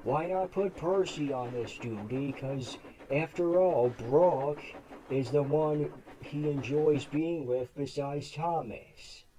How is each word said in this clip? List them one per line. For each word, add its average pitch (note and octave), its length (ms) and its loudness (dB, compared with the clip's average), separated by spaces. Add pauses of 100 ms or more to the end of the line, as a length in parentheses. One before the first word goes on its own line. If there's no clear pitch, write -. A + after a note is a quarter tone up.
Why F3 240 0
not F#3 260 0
put F#3+ 240 -2
Percy D#3+ 560 0
on B2 200 -4
this A#2+ 260 -6
duty? A#2+ 560 -4
Cause C3+ 420 -6 (340)
after E3+ 480 2
all, E3 300 6
Brock D3 720 4 (480)
is C3 220 0
the C#3+ 120 4
one D3+ 600 0 (180)
he D3 300 -4
enjoys C#3+ 560 2
being D#3+ 400 -2
with B2 280 -2
besides C#3+ 560 -4
Thomas. - 920 -6 (140)